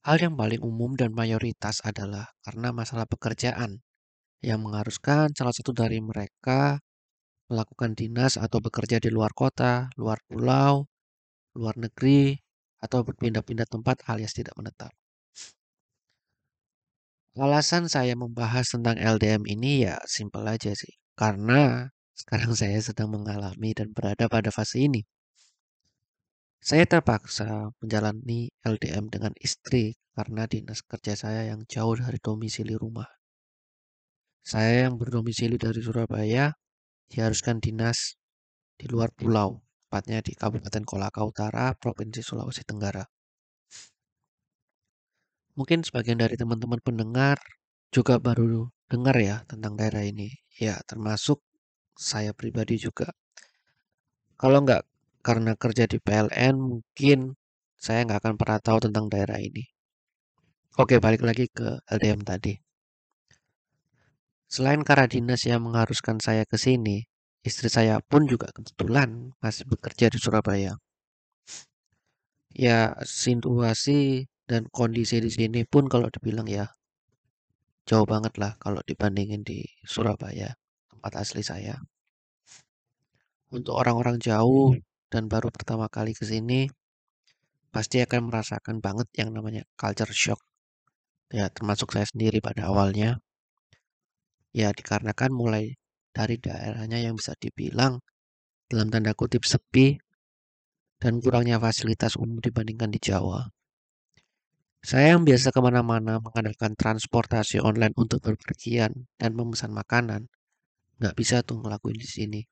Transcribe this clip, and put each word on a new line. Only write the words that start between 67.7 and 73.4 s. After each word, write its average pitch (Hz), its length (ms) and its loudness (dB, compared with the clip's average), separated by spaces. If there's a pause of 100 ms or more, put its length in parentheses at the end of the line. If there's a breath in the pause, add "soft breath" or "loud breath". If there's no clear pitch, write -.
pun 143 300 4
juga - 260 0
kebetulan 120 880 -2
masih 117 240 -4
bekerja - 400 0
di 117 140 2
Surabaya. 101 580 0 (1800 loud breath)
Ya, 117 480 4
situasi 127 1300 0 (160)